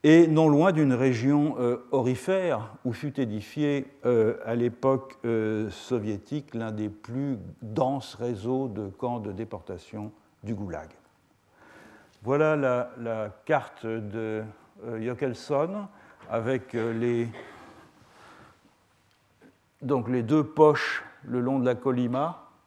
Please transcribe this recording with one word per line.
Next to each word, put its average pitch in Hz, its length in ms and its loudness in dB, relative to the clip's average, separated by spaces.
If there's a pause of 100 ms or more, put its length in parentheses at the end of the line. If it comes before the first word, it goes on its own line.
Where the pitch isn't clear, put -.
et 160 240 10
non 156 200 6
loin 151 240 6
d'une 151 220 4
région, 135 640 2
euh, 120 200 0 (120)
aurifère 127 840 0 (100)
où 120 80 -2
fut 143 260 -8
édifié, 135 720 -2 (140)
euh, 117 400 4
à 113 80 -2
l'époque, 127 720 0
euh, 110 460 -2
soviétique 113 800 -6
l'un 113 180 -6
des 107 180 -4
plus 123 500 -8 (240)
denses 127 500 -2
réseaux 120 540 -4
de 101 220 -8
camps 120 300 -6
de 104 120 -8
déportation 104 800 -12 (320)
du 107 100 -6
Goulag. 82 360 -8 (1300)
Voilà 151 320 4
la, 123 440 0
la 110 300 -6 (160)
carte 139 420 -2
de, 110 560 -6 (420)
euh, 113 160 -8
Jokelson 143 880 -4 (420)
avec, 123 460 -2
euh, 117 180 -2
les, 117 340 0 (2500)
donc 127 260 0
les 123 140 0
deux 147 220 2
poches 151 600 4 (200)
le 123 180 -4
long 131 160 0
de 123 80 0
la 127 80 4
Colima 127 760 -2 (160)